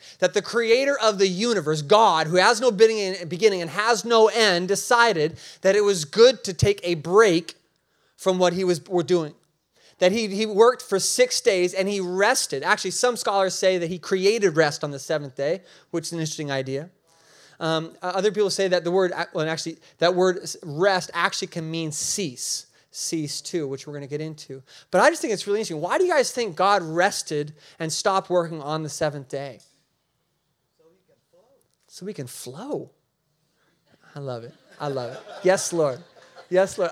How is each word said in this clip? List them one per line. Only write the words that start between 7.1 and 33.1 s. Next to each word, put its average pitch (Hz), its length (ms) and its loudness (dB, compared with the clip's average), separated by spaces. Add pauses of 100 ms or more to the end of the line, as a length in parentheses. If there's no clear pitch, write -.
from 185 200 0
what 180 160 2
he 190 100 -4
was, 175 240 0
were 175 160 0
doing. 170 300 0 (640)
That 185 140 4
he, 220 160 -2
he 196 180 -2
worked 220 380 4
for 196 160 -2
six - 420 0
days 185 320 2
and 190 160 -2
he 202 100 -4
rested. 185 600 0
Actually, 185 300 -2
some 247 260 0
scholars 196 380 0
say 185 240 2
that 170 100 -4
he 180 80 -8
created 196 580 0
rest - 280 0
on 147 80 -4
the 139 80 -10
seventh 147 360 -6
day, 160 260 -4 (280)
which 165 180 -6
is - 60 -10
an 170 60 -4
interesting 156 320 -6
idea. 135 400 -6 (680)
Um, 160 340 -2 (100)
o-, 180 60 -4
other 190 220 0
people 202 200 0
say 196 160 0
that 180 160 0
the 170 80 -2
word, 185 240 2
ac-, 170 180 -6
well, 160 160 -2
actually, 165 280 -8 (200)
that 175 160 2
word 185 300 2
s-, 165 200 -10
rest 180 520 0
actually 180 320 -2
can 160 240 -8
mean 160 200 -4
cease. - 760 -6 (240)
Cease - 500 -6
too, 160 260 -6
which 135 180 -10
we're 147 80 -14
gonna 143 140 -14
get 143 120 -8
into. 151 440 -14 (260)
But 185 120 4
I 277 100 8
just 330 100 -4
think 269 100 -2
it's 190 140 -4
really 202 140 0
interesting. 180 200 -6
Why 196 200 -2
do 370 60 2
you 359 60 2
guys 294 200 0
think 214 240 -4
God 196 260 2
rested 160 720 -2 (240)
and 160 160 -6
stopped 190 380 0
working 165 320 -2
on 156 180 -4
the 151 80 -8
seventh 143 400 -6
day? 139 300 -10 (2250)
So - 160 -20
we 202 100 -10
can 143 120 -10
flow. 165 640 -12 (1300)